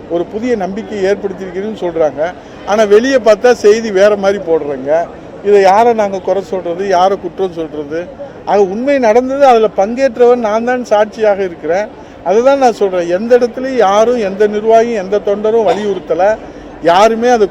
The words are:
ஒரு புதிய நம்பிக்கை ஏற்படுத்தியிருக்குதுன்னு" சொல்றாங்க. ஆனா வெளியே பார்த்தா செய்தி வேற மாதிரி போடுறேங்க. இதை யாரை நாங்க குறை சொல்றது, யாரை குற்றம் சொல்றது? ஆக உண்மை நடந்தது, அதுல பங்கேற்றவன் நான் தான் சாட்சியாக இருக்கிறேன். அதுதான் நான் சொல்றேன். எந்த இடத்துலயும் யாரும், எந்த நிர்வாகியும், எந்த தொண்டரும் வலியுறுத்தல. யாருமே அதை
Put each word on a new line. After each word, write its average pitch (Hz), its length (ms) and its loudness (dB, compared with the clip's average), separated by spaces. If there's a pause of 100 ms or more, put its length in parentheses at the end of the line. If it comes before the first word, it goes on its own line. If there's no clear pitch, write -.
(100)
ஒரு 170 140 -2
புதிய 220 320 -4
நம்பிக்கை 196 480 -6
ஏற்படுத்தியிருக்குதுன்னு" 190 760 -6
சொல்றாங்க. 160 520 -2 (340)
ஆனா 214 180 2
வெளியே 233 320 4
பார்த்தா 220 360 4
செய்தி 220 380 2
வேற 202 260 2
மாதிரி 196 280 -2
போடுறேங்க. 147 640 -2 (380)
இதை 202 160 4
யாரை 208 320 4
நாங்க 202 280 -2
குறை 185 220 -4
சொல்றது, 185 460 -6
யாரை 190 340 2
குற்றம் 185 300 -6
சொல்றது? 156 540 -8 (380)
ஆக 196 180 2
உண்மை 240 360 -2
நடந்தது, 254 480 2
அதுல 226 300 4
பங்கேற்றவன் 240 600 2
நான் 226 280 -2
தான் 247 200 -4
சாட்சியாக 208 580 0
இருக்கிறேன். 175 440 -4 (380)
அதுதான் 240 340 2
நான் 254 140 4
சொல்றேன். 185 360 -2
எந்த 226 300 2
இடத்துலயும் 254 380 -4
யாரும், 220 400 2
எந்த 208 320 0
நிர்வாகியும், 220 460 2
எந்த 190 240 -2
தொண்டரும் 208 480 0
வலியுறுத்தல. 190 680 -2 (460)
யாருமே 220 460 2
அதை 220 220 2